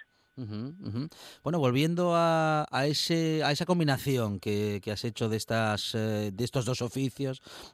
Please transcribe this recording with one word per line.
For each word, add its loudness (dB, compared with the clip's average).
Ujú, -8
ujú. -6
Bueno, 0
volviendo 4
a, 4
a 2
ese, 2
a 2
esa -2
combinación 2
que, -2
que -4
has -4
hecho -2
de 0
estas, -2
eh, 0
de -2
estos -2
dos -2
oficios, -4